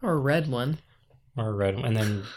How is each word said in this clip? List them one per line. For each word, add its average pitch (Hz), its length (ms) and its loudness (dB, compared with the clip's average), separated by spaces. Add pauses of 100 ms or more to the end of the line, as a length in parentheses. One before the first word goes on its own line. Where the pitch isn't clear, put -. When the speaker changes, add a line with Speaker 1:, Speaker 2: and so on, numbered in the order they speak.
Speaker 1:
Or 202 100 0
a 156 60 2
red 151 300 2
one. 131 300 -2 (580)
Speaker 2:
Or 110 120 -2
a 107 40 0
red 98 240 2
one. 123 80 -4
And 113 120 2
then 104 260 0 (140)